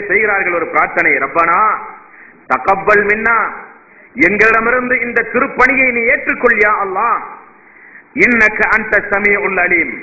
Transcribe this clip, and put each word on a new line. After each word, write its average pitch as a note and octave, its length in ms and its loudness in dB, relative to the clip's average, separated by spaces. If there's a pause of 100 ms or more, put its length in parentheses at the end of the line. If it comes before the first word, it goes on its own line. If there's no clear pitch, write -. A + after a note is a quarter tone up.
செய்கிறார்கள் G3+ 520 0
ஒரு D#3+ 140 -4
பிரார்த்தனை. E3 380 0 (140)
"ரப்பனா E3+ 340 2 (880)
தகப்பல் G3 580 2
மின்னா, A3 320 0 (880)
எங்களிடமிருந்து A3+ 680 2 (100)
இந்த A#3 140 -2 (140)
திருப்பணியை C4 600 2
நீ A#3 60 -2 (120)
ஏற்றுக்கொள் C4 520 0
யா G#3+ 80 2 (100)
அல்லாஹ். G3 320 -2 (1120)
இன்னக A3 340 2 (160)
அன்த G#3+ 180 -4 (180)
ஸமீஉல் G3 520 0
அலீம், E3 400 -2